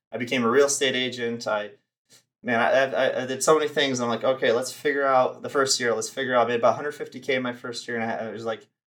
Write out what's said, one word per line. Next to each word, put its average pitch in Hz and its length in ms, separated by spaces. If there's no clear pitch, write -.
I 113 80
became 120 280
a 117 40
real 139 180
estate 131 280
agent. 120 520
I, 104 240
man, 117 200
I, 131 240
I, 127 380
I - 20
did 131 180
so 160 160
many 151 80
things. 139 320
I'm 120 80
like, 113 160
"Okay, 127 300
let's 127 180
figure 139 340
out 127 360
the 120 80
first 135 320
year. 120 120
Let's 110 160
figure 127 240
out," 117 120
I 117 60
made 120 80
about 113 180
hundred 143 160
fifty - 260
K 127 200
my 127 120
first 123 380
year. 120 100
And 113 100
I, 113 200
I - 20
was 113 140
like, 110 200